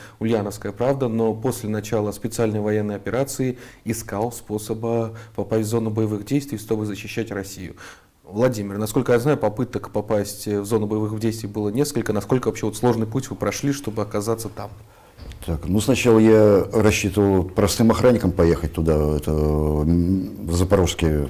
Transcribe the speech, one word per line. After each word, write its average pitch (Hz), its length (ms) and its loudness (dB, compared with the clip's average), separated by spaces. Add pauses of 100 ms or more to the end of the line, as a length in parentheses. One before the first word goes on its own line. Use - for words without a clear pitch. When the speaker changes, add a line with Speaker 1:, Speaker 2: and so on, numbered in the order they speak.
(180)
Speaker 1:
«Ульяновская 104 540 -2
правда», 131 360 0
но 113 260 0
после 110 340 -4
начала 104 440 -2
специальной 110 480 -2
военной 104 360 -2
операции 127 640 -4 (260)
искал 110 480 -4
способа 113 840 -4 (220)
попасть 110 300 -2
в 107 40 -4
зону 113 200 0
боевых 107 340 -2
действий, 139 320 -4
чтобы 107 300 -4
защищать 104 440 -6
Россию. 95 460 -10 (480)
Владимир, 104 540 0
насколько 120 340 0
я 120 60 6
знаю, 139 180 2
попыток 110 540 -2
попасть 104 560 -2
в 104 180 -2
зону 107 220 0
боевых 107 340 -2
действий 110 300 -4
было 104 180 -2
несколько. 113 460 -2
Насколько 120 340 0
вообще - 160 -2
вот 107 140 -4
сложный 113 280 2
путь 127 220 -6
вы 95 80 -8
прошли, 120 380 -2
чтобы 110 260 -6
оказаться 107 480 -4
там? 104 220 -12 (720)
Speaker 2:
Так, 80 220 -6
ну, 98 160 2
сначала 117 360 4
я 107 540 8
рассчитывал 101 720 2
простым 104 460 2
охранником 107 420 4
поехать 82 400 2
туда, 76 460 2
это, 78 140 -2
м, 76 1120 2
в 85 100 -2
Запорожский, 85 720 2